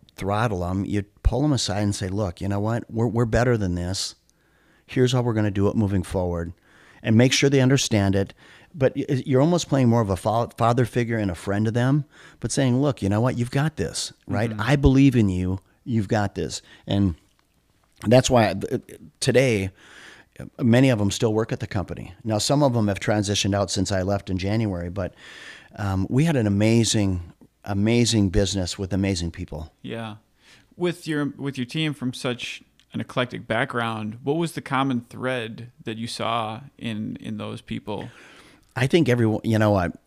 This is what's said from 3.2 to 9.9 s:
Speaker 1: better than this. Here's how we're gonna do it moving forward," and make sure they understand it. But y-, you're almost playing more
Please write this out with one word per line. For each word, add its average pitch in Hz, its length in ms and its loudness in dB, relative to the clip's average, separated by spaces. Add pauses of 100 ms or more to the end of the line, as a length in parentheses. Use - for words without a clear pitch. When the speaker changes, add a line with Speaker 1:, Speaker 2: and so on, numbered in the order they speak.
Speaker 1:
better 117 320 2
than 92 180 -2
this. 87 420 -6 (680)
Here's 127 260 2
how 127 100 2
we're 120 100 0
gonna 107 180 2
do 98 180 2
it - 60 -2
moving 98 280 0
forward," 87 500 -4 (500)
and 113 140 2
make 127 160 6
sure - 160 4
they 139 140 4
understand 113 520 2
it. 98 200 -2 (400)
But 131 200 2
y-, 135 300 -2
you're 127 160 4
almost 165 300 2
playing 131 180 4
more 117 140 4